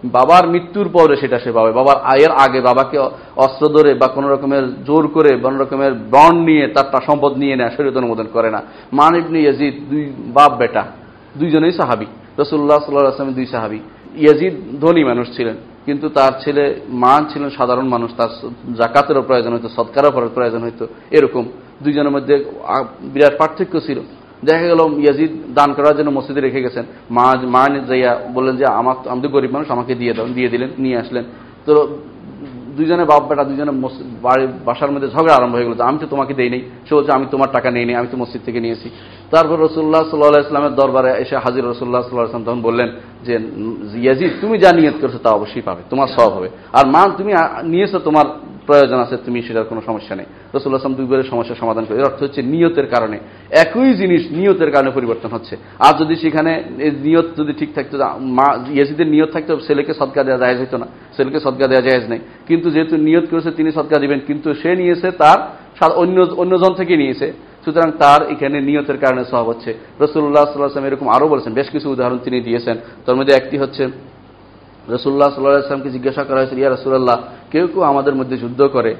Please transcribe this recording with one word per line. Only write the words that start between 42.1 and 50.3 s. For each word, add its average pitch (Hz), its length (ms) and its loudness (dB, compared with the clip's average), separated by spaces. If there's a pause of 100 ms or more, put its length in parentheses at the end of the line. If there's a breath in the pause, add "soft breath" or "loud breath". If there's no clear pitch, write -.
আলাইহি 110 60 -10
ওয়াসাল্লাম - 0 -
তখন 117 180 -4
বললেন 117 260 0 (360 loud breath)
যে, 110 800 -6
"ইয়াজিদ, 135 280 2 (100)
তুমি 214 180 -2
যা 185 140 6
নিয়ত 156 280 4
করছো 120 180 -4
তা 113 120 0
অবশ্যই 104 300 -2
পাবে, 90 300 -8
তোমার 131 180 0
সওয়াব 113 240 4
হবে, 92 160 -6 (240 loud breath)
আর 135 140 6
মা 170 320 4
তুমি, 208 140 -4
আ, 165 300 0
নিয়েছো, 185 360 -2
তোমার 151 260 2 (420)
প্রয়োজন 139 320 4
আছে, 123 180 -2
তুমি 120 260 -6
সেটার 113 220 -4
কোনো 110 220 -8
সমস্যা 104 300 -8
নেই।" 95 100 -12 (280 loud breath)